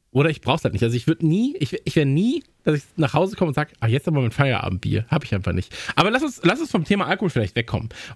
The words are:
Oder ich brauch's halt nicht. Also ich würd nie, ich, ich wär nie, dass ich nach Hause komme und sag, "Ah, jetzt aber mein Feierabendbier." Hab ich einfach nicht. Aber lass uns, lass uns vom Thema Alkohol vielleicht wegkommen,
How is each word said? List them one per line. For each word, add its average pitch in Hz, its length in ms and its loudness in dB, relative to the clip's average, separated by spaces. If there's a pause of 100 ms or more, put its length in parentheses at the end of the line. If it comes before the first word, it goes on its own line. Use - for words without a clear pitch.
(100)
Oder 143 180 4
ich 160 140 -4
brauch's 143 220 0
halt - 100 0
nicht. 98 80 0
Also 117 140 2
ich 120 100 -4
würd 160 160 0
nie, 214 360 2
ich, - 280 -4
ich - 100 -2
wär 156 80 4
nie, 202 400 2 (200)
dass 151 120 2
ich 143 60 -4 (140)
nach 147 180 0
Hause 190 200 2
komme 175 140 0
und 139 60 -2
sag, 151 260 -4
"Ah, 120 60 0
jetzt 117 220 2
aber 151 120 2
mein 117 100 2
Feierabendbier." 113 800 0
Hab 156 160 0
ich - 100 -6
einfach 95 180 -2
nicht. 90 220 -4 (220)
Aber 175 140 4
lass 254 120 0
uns, 294 220 -4
lass 202 160 2
uns 320 100 -6
vom 175 140 0
Thema 202 220 0
Alkohol 185 240 0
vielleicht 110 260 -2
wegkommen, 117 320 -4 (280)